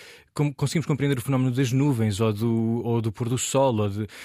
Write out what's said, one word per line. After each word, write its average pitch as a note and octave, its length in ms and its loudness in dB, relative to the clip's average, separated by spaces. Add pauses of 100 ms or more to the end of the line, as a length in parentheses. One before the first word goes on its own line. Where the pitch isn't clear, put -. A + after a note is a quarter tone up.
(340)
como D3 220 0
conseguimos D3 320 -2
compreender C#3 320 0
o - 20 -4
fenómeno C3 300 0
das B2 200 0
nuvens A#2+ 480 2
ou A2+ 140 2
do, A2+ 500 0
ou A#2 180 0
do A2 100 -2
pôr A#2 180 -4
do B2 80 0
sol, C3+ 400 2
ou G#2 120 2
de... G#2 180 -4 (180)